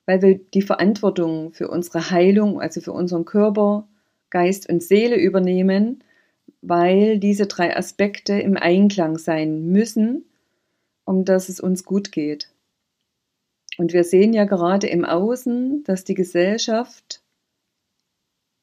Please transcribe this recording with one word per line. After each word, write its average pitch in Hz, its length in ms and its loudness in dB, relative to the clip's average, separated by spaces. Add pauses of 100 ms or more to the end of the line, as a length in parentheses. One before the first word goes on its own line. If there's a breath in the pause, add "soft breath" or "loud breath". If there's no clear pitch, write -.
weil 185 160 2
wir 190 160 6
die - 240 -2
Verantwortung 175 920 -2
für - 160 -8
unsere 170 400 -6
Heilung, 190 500 4
also 160 220 -8
für - 120 -10
unseren 175 320 -4
Körper, 208 640 0 (440)
Geist 185 360 0
und 170 140 0
Seele 220 360 2
übernehmen, 190 880 2 (600 soft breath)
weil 185 540 2
diese 202 300 0
drei 180 280 -4
Aspekte 202 580 -4
im 196 220 0
Einklang 180 640 2
sein 156 540 -4
müssen, 226 540 0 (800)
um 190 200 0
dass 185 240 0
es 185 100 -14
uns 185 260 -4
gut 196 260 -4
geht. 147 380 -8 (1300)
Und 170 160 -4
wir 175 100 2
sehen 190 280 4
ja 214 140 2
gerade 196 400 0
im 175 180 -2
Außen, 247 800 -2
dass 185 180 -4
die 196 100 -6
Gesellschaft 208 1080 -4 (1400)